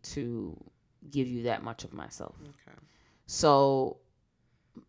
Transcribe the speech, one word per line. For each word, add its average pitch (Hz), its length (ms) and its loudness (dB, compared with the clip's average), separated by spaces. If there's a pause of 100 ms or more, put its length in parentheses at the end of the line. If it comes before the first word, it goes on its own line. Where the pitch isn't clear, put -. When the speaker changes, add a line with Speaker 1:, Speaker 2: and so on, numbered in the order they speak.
(140)
Speaker 1:
to 117 420 -6 (540)
give 131 180 0
you 120 160 -4
that 117 180 0
much 113 220 -10
of - 80 -16
myself. - 500 -12
Speaker 2:
Okay. - 340 -20 (500)
Speaker 1:
So 135 720 4 (880)